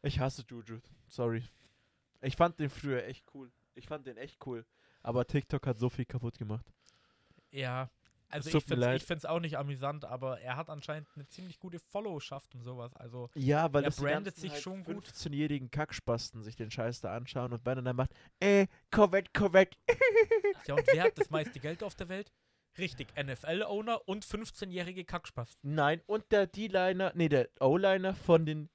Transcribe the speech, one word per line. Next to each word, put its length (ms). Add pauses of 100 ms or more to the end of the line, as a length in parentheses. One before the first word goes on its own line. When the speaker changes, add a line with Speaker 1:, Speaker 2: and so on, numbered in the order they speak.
Speaker 1:
Ich 180
hasse 280
Juju. 300 (300)
Sorry. 340 (800)
Ich 160
fand 240
den 100
früher 340
echt 200 (100)
cool. 160 (240)
Ich 120
fand 200
den 100
echt 300
cool. 180 (380)
Aber 240
TikTok 400
hat 120
so 120
viel 140
kaputt 340
gemacht. 280 (840)
Speaker 2:
Ja. 400 (400)
Also 180
Speaker 1:
Es 40
tut 100
Speaker 2:
ich 60
Speaker 1:
mir 80
Speaker 2:
find's, 100
Speaker 1:
leid. 160
Speaker 2:
ich 40
find's 180
auch 160
nicht 180
amüsant, 460
aber 360
er 160
hat 140
anscheinend 440
eine 140
ziemlich 320
gute 180
Followerschaft 760
und 80
sowas. 320
Also 400
Speaker 1:
Ja, 380
weil 120
Speaker 2:
er 40
Speaker 1:
das 80
die 60
Speaker 2:
brandet 220 (100)
Speaker 1:
ganzen 60
Speaker 2:
sich 120
Speaker 1:
halt 100
Speaker 2:
schon 220
gut. 220
Speaker 1:
fünfzehnjährigen 640
Kackspasten 720
sich 140
den 140
Scheiß 300
da 140
anschauen 380
und 140
wenn 120
er 40
dann 140
macht, 160 (280)
„Äh, 260 (240)
Corvette, 440
Corvette.“ 420 (120)
<laughs> 800
Speaker 2:
Ja, 80
und 160
wer 140
hat 140
das 120
meiste 300
Geld 220
auf 120
der 140
Welt? 240 (460)
Richtig, 360
N 140
F 160
L-Owner 640
und 160
fünfzehnjährige 800
Kackspast. 580
Speaker 1:
Nein, 440
und 260
der 140
D-Liner, 680
nee, 140
der 200 (120)
O-Liner 540
von 300
den 300